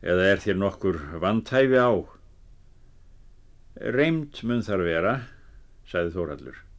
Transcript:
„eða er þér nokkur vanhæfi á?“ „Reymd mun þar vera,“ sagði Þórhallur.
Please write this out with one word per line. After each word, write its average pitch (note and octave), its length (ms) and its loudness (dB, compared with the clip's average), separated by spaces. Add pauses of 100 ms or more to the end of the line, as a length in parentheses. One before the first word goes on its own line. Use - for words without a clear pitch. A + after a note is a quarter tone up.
„eða F2+ 260 4
er F#2 120 2
þér F#2+ 180 0
nokkur F#2+ 380 -2 (240)
vanhæfi B2+ 580 2
á?“ B2 80 4 (2000)
„Reymd D3+ 500 0
mun A#2+ 160 0
þar G#2 240 -2
vera,“ E2+ 300 0 (760)
sagði F2 240 -2
Þórhallur. D2+ 460 -8 (200)